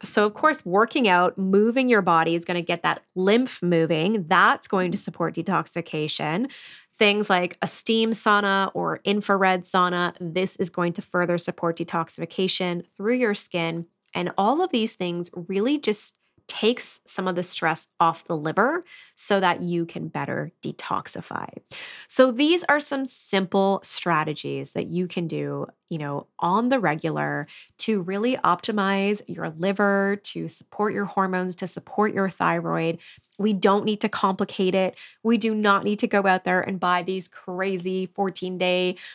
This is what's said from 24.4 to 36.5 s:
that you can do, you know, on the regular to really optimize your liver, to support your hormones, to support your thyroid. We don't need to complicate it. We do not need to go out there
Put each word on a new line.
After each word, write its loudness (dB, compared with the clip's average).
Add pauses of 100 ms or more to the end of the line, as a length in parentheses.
that -4
you -2
can -4
do, -6 (220)
you -6
know, -6 (120)
on 2
the 2
regular -2 (320)
to 0
really -2
optimize 0
your -8
liver, 0
to -8
support -4
your -2
hormones, -2
to -6
support -2
your 0
thyroid. 0 (380)
We 2
don't 4
need -2
to 2
complicate 0
it. 0 (280)
We 4
do 0
not 4
need 0
to 0
go 2
out 2
there 2